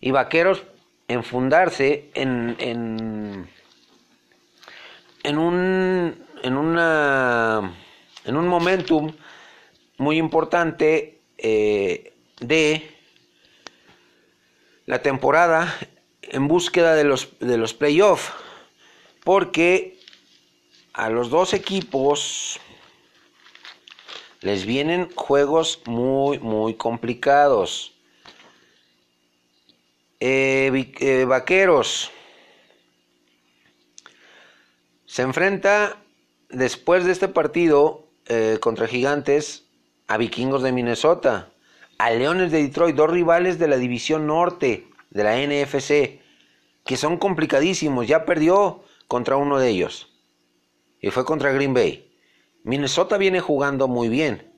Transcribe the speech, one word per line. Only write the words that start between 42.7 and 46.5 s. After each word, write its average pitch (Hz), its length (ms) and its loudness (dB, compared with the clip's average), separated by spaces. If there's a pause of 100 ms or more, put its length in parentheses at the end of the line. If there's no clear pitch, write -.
dos 151 140 4
rivales 175 480 2
de 165 100 0
la 139 80 4
división 127 500 -2
norte 151 600 -2 (220)
de 104 140 -2
la 110 140 2
N 143 220 -2
F 139 200 -2
C, 143 420 0 (640)